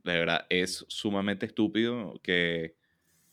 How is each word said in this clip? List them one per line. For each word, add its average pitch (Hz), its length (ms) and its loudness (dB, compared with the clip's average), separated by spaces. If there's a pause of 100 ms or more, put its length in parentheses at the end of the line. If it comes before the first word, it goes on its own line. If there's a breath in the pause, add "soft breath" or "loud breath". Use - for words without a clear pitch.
De 87 120 -2
verdad, 85 340 2
es 90 380 0
sumamente 101 580 -2
estúpido 110 760 0
que 85 540 0 (560)